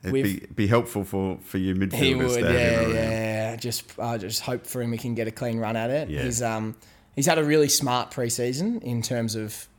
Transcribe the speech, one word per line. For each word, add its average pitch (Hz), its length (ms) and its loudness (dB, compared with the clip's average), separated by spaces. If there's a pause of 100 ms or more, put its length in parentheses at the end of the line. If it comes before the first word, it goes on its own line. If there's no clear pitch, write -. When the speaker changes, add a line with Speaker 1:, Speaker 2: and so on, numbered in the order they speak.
Speaker 1:
It'd 95 80 0
Speaker 2:
we've 127 280 2
Speaker 1:
be, - 140 -16
be 104 140 2
helpful 117 340 4
for, 95 400 -2
for - 160 -4
you 95 160 2
midfielders 98 300 0
Speaker 2:
He 131 100 4
would, 123 260 2
Speaker 1:
to 107 60 2
have 82 80 4
him - 0 -
Speaker 2:
yeah, 117 300 4
Speaker 1:
around. 113 100 0
Speaker 2:
yeah. 110 640 -2
Just, - 420 -8
I 117 200 -2
just 101 240 -4
hope 127 220 -4
for - 160 -6
him 117 120 -2
we 113 60 -2
can 117 180 -4
get 113 100 -2
a 113 60 -6
clean 117 260 -4
run 110 160 -2
at 113 160 0
it. 147 180 -2
Speaker 1:
Yeah. 147 140 -2
Speaker 2:
He's, 120 180 0
um, 110 360 -2 (400)
he's 139 100 2
had 160 120 4
a 156 60 2
really 147 240 6
smart 123 440 0
pre-season 127 680 -2
in 120 200 -2
terms 113 320 -2
of 110 320 -8 (120)